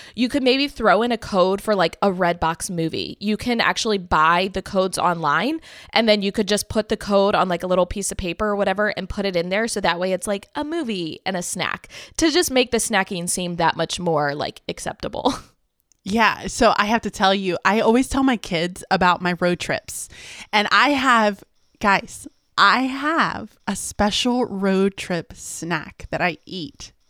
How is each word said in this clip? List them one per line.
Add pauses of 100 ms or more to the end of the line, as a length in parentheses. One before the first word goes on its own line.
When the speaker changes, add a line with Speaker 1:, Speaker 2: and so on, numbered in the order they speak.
(160)
Speaker 1:
you
could
maybe
throw
in
a
code
for,
like,
a
Redbox
movie.
You
can
actually
buy
the
codes
online, (320)
and
then
you
could
just
put
the
code
on,
like,
a
little
piece
of
paper
or
whatever (100)
and
put
it
in
there.
So
that
way
it's,
like,
a
movie
and
a
snack (280)
to
just
make
the
snacking
seem
that
much
more,
like,
acceptable.
<laughs> (600)
Speaker 2:
Yeah.
So
I
have
to
tell
you,
I
always
tell
my
kids
about
my
road
trips. (420)
And
I
have, (340)
guys, (300)
I
have (100)
a
special
road
trip
snack
that
I
eat (180)